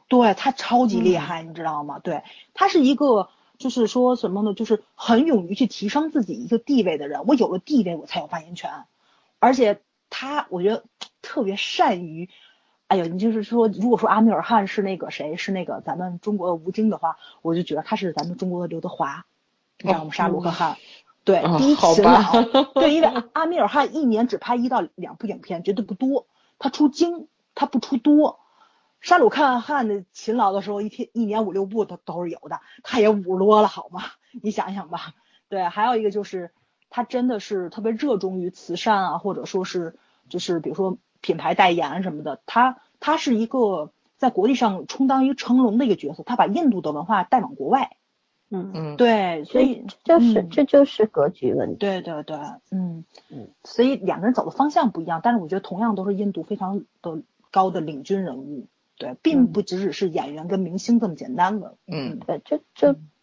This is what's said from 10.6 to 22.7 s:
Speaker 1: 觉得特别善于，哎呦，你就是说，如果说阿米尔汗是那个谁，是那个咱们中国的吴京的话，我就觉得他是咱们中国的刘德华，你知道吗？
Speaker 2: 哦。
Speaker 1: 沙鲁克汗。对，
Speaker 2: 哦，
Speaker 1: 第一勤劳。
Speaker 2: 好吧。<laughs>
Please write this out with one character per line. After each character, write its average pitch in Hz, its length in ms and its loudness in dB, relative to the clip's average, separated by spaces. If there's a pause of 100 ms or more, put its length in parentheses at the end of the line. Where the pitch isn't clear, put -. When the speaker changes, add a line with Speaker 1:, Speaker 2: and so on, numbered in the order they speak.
Speaker 1:
觉 196 60 2
得 226 140 -2 (380)
特 - 220 -6
别 196 120 -4
善 208 500 0
于， 165 240 -12 (580)
哎 196 100 2
呦， 175 80 0
你 175 140 -6
就 226 120 2
是 214 120 -2
说， 226 240 0
如 202 220 -2
果 226 80 4
说 226 120 0
阿 208 120 6
米 226 100 8
尔 165 100 0
汗 202 240 2
是 202 160 -4
那 190 160 -2
个 156 140 -8
谁， 151 240 -8
是 180 160 -6
那 185 140 -4
个 107 160 -8
咱 156 160 -8
们 175 220 -8
中 208 180 -4
国 180 100 -4
的 180 80 0
吴 165 160 -8
京 220 180 0
的 175 80 -2
话， 160 200 -4 (260)
我 165 100 0
就 170 80 0
觉 165 140 -6
得 156 80 -4
他 - 120 -4
是 196 180 -4
咱 151 140 -6
们 175 100 -8
中 185 120 -4
国 180 120 -4
的 175 60 -4
刘 165 140 -8
德 180 80 -8
华， 165 360 -8 (540)
你 185 100 0
知 190 40 4
道 160 120 -2
吗？ 156 40 -12
Speaker 2:
哦。 - 20 -14
Speaker 1:
沙 175 160 0
鲁 165 120 -2
克 175 100 -2
汗。 165 280 -2 (460)
对， 190 160 4
Speaker 2:
哦， 160 200 2
Speaker 1:
第 269 100 6
一 294 60 6
勤 180 280 6
劳。 175 120 10
Speaker 2:
好 214 260 6
吧。 269 280 2
<laughs> - 60 -20